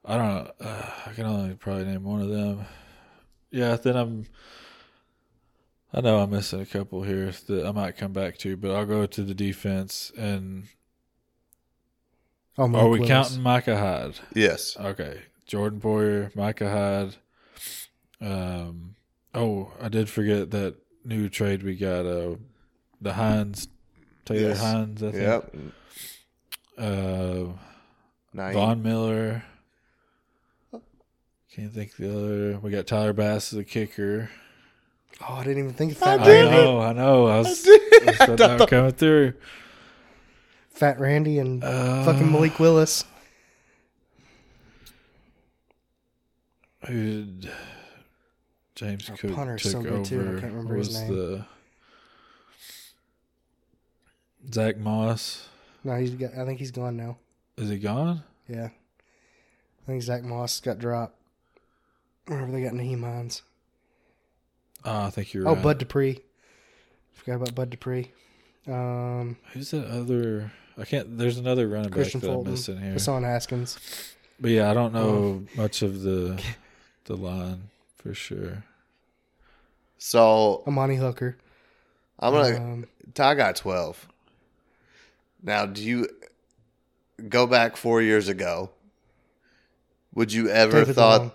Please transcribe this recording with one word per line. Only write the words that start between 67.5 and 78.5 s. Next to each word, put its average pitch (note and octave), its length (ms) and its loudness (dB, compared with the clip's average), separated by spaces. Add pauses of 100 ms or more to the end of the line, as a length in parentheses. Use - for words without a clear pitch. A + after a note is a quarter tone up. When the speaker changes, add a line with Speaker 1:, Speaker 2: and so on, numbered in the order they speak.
Speaker 2:
Bud B2+ 160 -6
Dupree. B2+ 420 -8 (540)
Um, B2 720 -6 (160)
Speaker 1:
Who's C3+ 200 -12
that D3 160 -6
other? A#2 640 -4 (260)
I G#2+ 60 -12
can't. A#2 340 -6
There's A#2+ 200 -2
another B2 300 0
running G#2 220 -4
Speaker 2:
Christian F#2+ 300 -4
Speaker 1:
back G2 80 -6
that - 60 -2
Speaker 2:
Fulton, B2+ 120 -6
Speaker 1:
I'm F#2+ 60 -6
missing F#2+ 280 -10
here. G2 120 -8
Speaker 2:
Hassan B2 320 -2
Haskins. - 920 -8 (240)
Speaker 1:
But A#2 140 0
yeah, G#2+ 180 4
I G#2+ 40 2
don't A#2 200 0
know A2 220 2 (160)
Speaker 2:
Um, F#2+ 240 -10
Speaker 1:
much G#2+ 260 -2
of G2 200 -4
the, F#2 380 -2 (340)
Speaker 2:
<laughs> - 300 -20
Speaker 1:
the - 120 -8
line F#2 520 -8 (280)
for G#2 180 -12
sure. G2 500 -12 (1300)